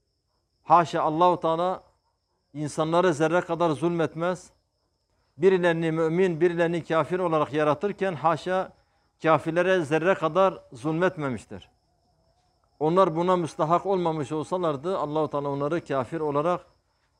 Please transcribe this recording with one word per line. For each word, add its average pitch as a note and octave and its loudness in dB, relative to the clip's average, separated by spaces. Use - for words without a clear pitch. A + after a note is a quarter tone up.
Haşa E3 4
Allahu D#3+ 2
Teala E3+ -2
insanlara D#3+ 0
zerre D#3+ 2
kadar E3+ 0
zulmetmez. E3 -2
Birilerini E3+ 2
mümin, E3 0
birilerini E3+ 0
kafir D#3+ 0
olarak D#3+ 0
yaratırken E3 -2
haşa E3 -2
kafirlere E3+ 2
zerre D#3+ 2
kadar E3+ 0
zulmetmemiştir. C#3+ -4
Onlar E3 2
buna F3+ 2
müstahak E3+ 0
olmamış D#3+ -2
olsalardı D#3 -4
Allahu D3 -2
Teala C#3+ -4
onları C#3+ -4
kafir C#3 -4
olarak D3+ -2